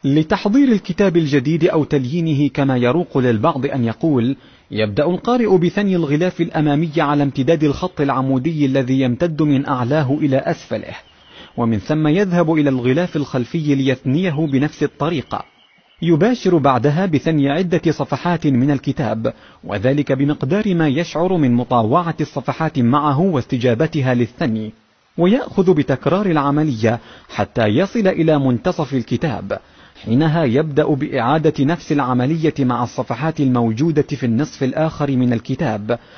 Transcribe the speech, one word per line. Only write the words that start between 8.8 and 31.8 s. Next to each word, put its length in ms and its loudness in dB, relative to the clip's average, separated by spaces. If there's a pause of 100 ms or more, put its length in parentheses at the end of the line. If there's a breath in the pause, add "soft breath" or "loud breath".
يمتد 420 0
من 240 2
أعلاه 540 0
إلى 160 0
أسفله، 580 -6 (640 loud breath)
ومن 220 0
ثم 300 -2
يذهب 440 2
إلى 180 2
الغلاف 460 0
الخلفي 580 -2
ليثنيه 760 0
بنفس 300 0
الطريقة. 600 -4 (580)
يباشر 560 2
بعدها 480 2
بثني 440 0
عدة 400 0
صفحات 560 -2
من 240 2
الكتاب، 640 -2 (320 loud breath)
وذلك 480 0
بمقدار 640 0
ما 140 2
يشعر 480 -2
من 180 2
مطاوعة 680 0
الصفحات 580 -4
معه 420 2
واستجابتها 920 0
للثني، 580 -2 (460)
ويأخذ 560 2
بتكرار 520 0
العملية 760 0 (280 loud breath)
حتى 380 -2
يصل 420 0
إلى 300 2
منتصف 560 -2
الكتاب. 640 -4 (460 loud breath)
حينها 400 2
يبدأ 400 0
بإعادة 800 0
نفس 280 -2